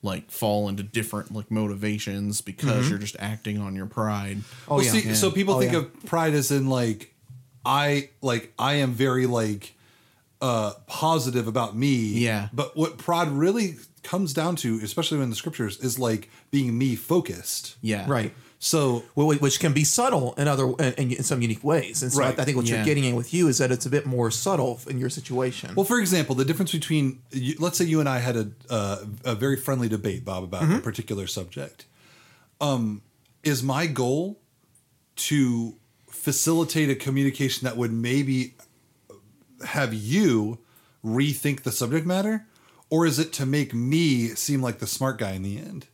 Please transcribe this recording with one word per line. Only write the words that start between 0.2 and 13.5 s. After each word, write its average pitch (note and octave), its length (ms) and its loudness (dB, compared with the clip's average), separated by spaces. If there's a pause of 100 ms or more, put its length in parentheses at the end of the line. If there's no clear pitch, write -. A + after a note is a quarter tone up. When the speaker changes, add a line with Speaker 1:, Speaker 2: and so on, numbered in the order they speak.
Speaker 1:
fall G#2 360 0
into G2 160 -4
different, G#2+ 500 -6
like, G#2+ 180 -6
motivations G#2 880 -2
because G2 280 -4 (160)
Speaker 2:
Mm-hmm. C#3+ 40 2
Speaker 1:
you're E3 100 -2
just G#2 200 -8
acting G#2 400 -6
on G2 160 -6
your F#2+ 100 -6
pride. G2+ 540 -4 (280)
Speaker 2:
Oh, D3 100 2
Speaker 3:
Well, B2+ 80 4
Speaker 2:
yeah. A#2 60 2
Speaker 3:
see, A2 180 2
Speaker 1:
Yeah. A2 40 0
Speaker 3:
so F3+ 180 4
people F#3+ 240 2
Speaker 2:
Oh, B2+ 40 2
Speaker 3:
think B2+ 140 4
Speaker 2:
yeah. E3+ 60 4
Speaker 3:
of - 260 -10
pride D#3+ 280 2
as C#3+ 180 2
in, C#3 180 2
like, A#2+ 440 0 (500)
I, C#3+ 460 2 (120)
like, A#2+ 360 -2
I C#3 180 2
am C3+ 180 2
very, B2+ 340 2
like, A2 480 -2 (680)
uh, A2+ 320 0 (140)
positive B2+ 600 0
about A2+ 280 -2
me. C3 220 2 (220)
Speaker 1:
Yeah. G#2+ 320 0
Speaker 3:
But C3 240 -6
what D#3+ 220 0
pride E3+ 320 0
really F3 460 2 (280)